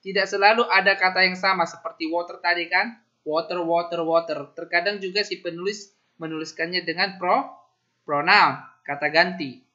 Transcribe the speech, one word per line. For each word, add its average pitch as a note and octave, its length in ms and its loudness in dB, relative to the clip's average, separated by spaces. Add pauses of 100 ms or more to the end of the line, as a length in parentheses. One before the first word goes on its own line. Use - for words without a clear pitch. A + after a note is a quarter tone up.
tidak F#3+ 240 0
selalu G#3 400 4
ada F#3+ 240 4
kata F#3 320 2
yang F3+ 80 0
sama F3+ 320 0
seperti - 400 -10
water E3+ 320 -4
tadi F3 320 -2
kan? G#3 320 -2 (180)
Water, D#3+ 400 -4
water, E3+ 400 -2
water. D#3+ 560 -2
Terkadang E3+ 400 -2
juga F#3+ 240 -4
si G3 240 -6
penulis F3 480 -8 (240)
menuliskannya D#3+ 720 -6
dengan F#3 320 -4
pro-, A3+ 320 0 (560)
pronoun, D3+ 480 4 (320)
kata D3 240 -4
ganti. E3+ 480 0 (140)